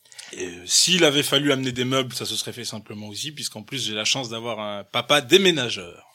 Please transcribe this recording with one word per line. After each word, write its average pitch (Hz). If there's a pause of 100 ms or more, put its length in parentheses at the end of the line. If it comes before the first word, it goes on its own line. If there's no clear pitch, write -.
(340)
Et, 92
euh, 87
s'il 175
avait 147
fallu 147
amener 131
des 123
meubles, 131
ça 113
se 110
serait 107
fait 117
simplement 107
aussi, 107
puisqu'en 110
plus, 127
j'ai 107
la 107
chance 127
d'avoir 113
un 101
papa 147
déménageur. 123